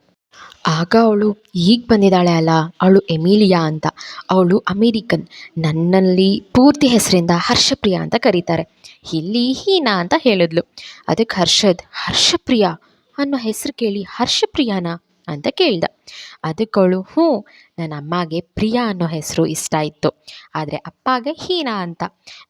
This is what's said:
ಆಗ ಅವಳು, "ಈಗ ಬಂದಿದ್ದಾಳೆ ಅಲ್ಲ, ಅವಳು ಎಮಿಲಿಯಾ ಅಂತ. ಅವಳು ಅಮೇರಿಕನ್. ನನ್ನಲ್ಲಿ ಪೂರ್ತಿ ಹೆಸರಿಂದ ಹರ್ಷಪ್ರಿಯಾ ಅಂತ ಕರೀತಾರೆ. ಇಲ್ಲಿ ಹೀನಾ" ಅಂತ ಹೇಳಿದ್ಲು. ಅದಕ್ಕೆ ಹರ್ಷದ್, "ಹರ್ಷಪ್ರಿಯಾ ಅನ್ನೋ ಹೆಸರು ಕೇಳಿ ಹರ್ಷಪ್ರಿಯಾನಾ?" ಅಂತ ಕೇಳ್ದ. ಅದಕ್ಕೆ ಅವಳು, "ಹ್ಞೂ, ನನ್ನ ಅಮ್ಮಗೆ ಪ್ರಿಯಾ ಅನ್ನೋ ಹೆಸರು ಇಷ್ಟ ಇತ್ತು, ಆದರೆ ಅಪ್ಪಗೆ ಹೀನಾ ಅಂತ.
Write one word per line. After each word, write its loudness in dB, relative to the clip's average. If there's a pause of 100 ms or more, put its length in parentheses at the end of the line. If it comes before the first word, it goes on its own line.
(680)
ಆಗ -2
ಅವಳು, 2 (180)
"ಈಗ 2
ಬಂದಿದ್ದಾಳೆ 4
ಅಲ್ಲ, 2 (340)
ಅವಳು 6
ಎಮಿಲಿಯಾ 2
ಅಂತ. -4 (440)
ಅವಳು 4
ಅಮೇರಿಕನ್. -2 (320)
ನನ್ನಲ್ಲಿ 2
ಪೂರ್ತಿ 4
ಹೆಸರಿಂದ 2
ಹರ್ಷಪ್ರಿಯಾ 0
ಅಂತ -6
ಕರೀತಾರೆ. 0 (520)
ಇಲ್ಲಿ -2
ಹೀನಾ" 0
ಅಂತ -2
ಹೇಳಿದ್ಲು. 2 (460)
ಅದಕ್ಕೆ -2
ಹರ್ಷದ್, 2 (140)
"ಹರ್ಷಪ್ರಿಯಾ -2 (420)
ಅನ್ನೋ -2
ಹೆಸರು -6
ಕೇಳಿ -4
ಹರ್ಷಪ್ರಿಯಾನಾ?" -4 (260)
ಅಂತ -6
ಕೇಳ್ದ. 0 (600)
ಅದಕ್ಕೆ -2
ಅವಳು, 2
"ಹ್ಞೂ, 0 (320)
ನನ್ನ -8
ಅಮ್ಮಗೆ -4
ಪ್ರಿಯಾ -2
ಅನ್ನೋ -4
ಹೆಸರು -2
ಇಷ್ಟ -6
ಇತ್ತು, -4 (300)
ಆದರೆ -6
ಅಪ್ಪಗೆ -6
ಹೀನಾ -6
ಅಂತ. -10 (480)